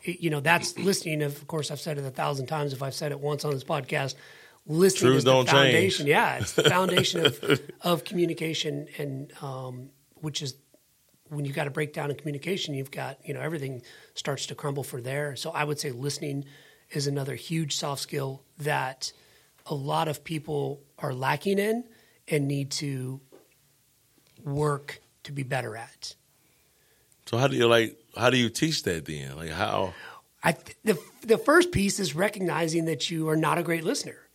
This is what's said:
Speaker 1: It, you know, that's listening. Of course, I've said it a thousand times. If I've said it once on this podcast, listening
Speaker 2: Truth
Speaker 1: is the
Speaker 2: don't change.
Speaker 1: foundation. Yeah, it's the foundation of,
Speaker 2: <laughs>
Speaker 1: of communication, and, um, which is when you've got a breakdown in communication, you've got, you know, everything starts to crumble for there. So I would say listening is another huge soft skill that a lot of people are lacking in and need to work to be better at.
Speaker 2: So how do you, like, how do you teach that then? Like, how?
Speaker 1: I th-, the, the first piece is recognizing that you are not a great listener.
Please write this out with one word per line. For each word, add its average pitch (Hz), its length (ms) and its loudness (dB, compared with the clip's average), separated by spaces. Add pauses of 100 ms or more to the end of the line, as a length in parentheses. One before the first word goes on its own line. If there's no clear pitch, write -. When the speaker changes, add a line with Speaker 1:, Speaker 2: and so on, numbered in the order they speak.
(140)
Speaker 1:
It, - 80 -10
you 170 80 0
know, 151 100 0
that's 165 380 2
listening. 170 440 0
Of 143 260 -4
course, 156 240 -4
I've 147 80 -8
said 151 180 -4
it 139 80 -6
a 135 40 -4
thousand 135 380 -2
times. 147 260 -2
If 123 80 -8
I've 135 140 -4
said 151 160 -4
it 139 80 -8
once 147 260 -4
on 151 80 0
this 127 100 -4
podcast, 139 520 -4 (500)
listening 165 460 6
Speaker 2:
Truth 135 80 8
Speaker 1:
is 113 40 2
the 131 80 8
Speaker 2:
don't 127 140 8
change. 127 60 4
Speaker 1:
foundation. 139 560 6
Yeah, 160 300 4
it's 107 160 -6
the 147 160 2
foundation 180 560 2
of, 135 360 2 (120)
Speaker 2:
<laughs> - 80 -20
Speaker 1:
of 175 240 0
communication, 160 840 -2 (100)
and, 143 340 -8 (100)
um, 131 480 -10 (260)
which 151 260 -6
is 131 140 -6 (760)
when 147 160 -6
you've 139 100 -6
got 151 120 -2
a - 40 -4
breakdown 147 380 -4
in 135 80 -4
communication, 156 560 -6
you've 135 180 -6
got, 135 340 -8
you 147 80 -8
know, 127 60 -8
everything 135 420 -6 (340)
starts - 320 -4
to - 80 -10
crumble 139 280 -4
for 135 160 -8
there. 135 360 -4
So 160 160 -8
I 147 120 -2
would 147 160 -2
say 143 120 -4
listening 139 520 -4 (460)
is 143 180 -2
another 139 280 -2
huge 160 420 -4
soft 143 240 -4
skill 135 400 -6 (160)
that 139 560 -2 (540)
a 160 80 -4
lot 151 320 0
of 147 160 -4
people 143 580 -4 (160)
are 135 160 -4
lacking 147 460 0
in 220 240 0 (440)
and 143 200 2
need 139 240 -2
to 131 500 -6 (1200)
work 143 580 -2 (220)
to - 80 -14
be 139 120 -6
better 123 320 -4
at. - 400 -14 (1120)
Speaker 2:
So 113 100 0
how 135 100 4
do 135 80 2
you, 120 120 6
like, 117 280 6 (220)
how 120 140 6
do 127 60 4
you 117 120 4
teach 156 340 0
that 82 220 -2
then? 69 320 -8
Like, 82 140 -8
how? 98 420 0 (500)
Speaker 1:
I 170 100 2
th-, - 300 -12
the, 208 140 2 (240)
the 220 160 4
first 349 340 6
piece 196 280 0
is 147 160 -2
recognizing 170 680 0
that 160 260 -2
you 160 180 -2
are 156 60 4
not 156 240 4
a 170 40 -2
great 165 200 0
listener. 214 340 -4 (180)